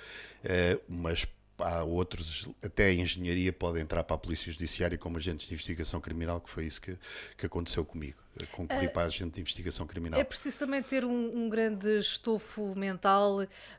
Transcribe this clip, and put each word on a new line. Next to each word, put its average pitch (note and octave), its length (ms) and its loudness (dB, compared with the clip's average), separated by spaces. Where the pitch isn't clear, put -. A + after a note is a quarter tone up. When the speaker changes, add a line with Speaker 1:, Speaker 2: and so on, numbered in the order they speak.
Speaker 1:
eh, F2+ 340 6
mas E2+ 360 0
há E2+ 260 0
outros, E2+ 640 -2
até G#2 220 4
a G2 80 8
Engenharia F2+ 600 2
pode E2+ 260 0
entrar D#2+ 240 0
para D#2+ 120 0
a - 20 2
Polícia E2 340 -4
Judiciária E2 460 0
como E2+ 200 -4
agentes D#2+ 300 -2
de - 60 -8
investigação E2 480 -4
criminal, E2 400 -2
que - 80 -16
foi E2 160 -4
isso D#2 160 -6
que, F#2 160 -8
que - 80 -6
aconteceu F2 400 -2
comigo. D2+ 320 -8
Eu - 80 -6
concorri - 380 -2
Speaker 2:
Eh, F2 40 2
Speaker 1:
para E2+ 160 2
agente E2 300 -4
de F#2+ 60 -6
investigação F2 440 -4
criminal. E2 340 -2
Speaker 2:
é C#4+ 40 6
preciso - 340 -6
também C#4 240 -2
ter C4 240 0
um, A#3+ 400 0
um A3+ 40 -2
grande G#3+ 500 2
estofo G#3 760 0
mental G3 720 4